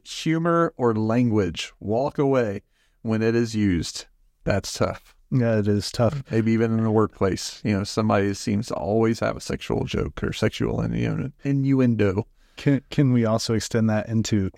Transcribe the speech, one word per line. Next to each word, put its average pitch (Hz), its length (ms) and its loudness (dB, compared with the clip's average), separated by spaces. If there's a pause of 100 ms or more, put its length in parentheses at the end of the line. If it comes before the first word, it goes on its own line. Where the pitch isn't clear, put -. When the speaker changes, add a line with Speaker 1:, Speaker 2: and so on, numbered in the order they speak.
Speaker 1:
humor 165 720 0
or 120 180 2
language. 110 840 0
Walk 117 380 -2
away 127 440 0 (400)
when 110 200 -2
it 113 120 2
is 117 220 0
used. 95 500 0 (380)
That's - 280 -2
tough. - 420 -4 (180)
Speaker 2:
Yeah, 117 260 2
it 104 100 2
is 104 240 0
tough. 127 380 0
Speaker 1:
Maybe 113 220 2
even 113 260 2
in 113 60 0
the 113 60 0
workplace, 104 760 0
you 104 120 0
know, 98 80 -2
somebody 104 500 0
seems 101 340 -4
to - 60 -6
always 113 460 0
have 110 160 -2
a - 40 -12
sexual - 440 -4
joke - 380 -4
or - 100 -2
sexual 113 460 -2
innu-, 113 540 -4 (120)
innuendo. 127 840 2 (300)
Speaker 2:
Can, 139 240 2 (100)
can 135 220 4
we 120 120 4
also 113 300 0
extend 110 360 0
that 107 180 -2
into 107 500 0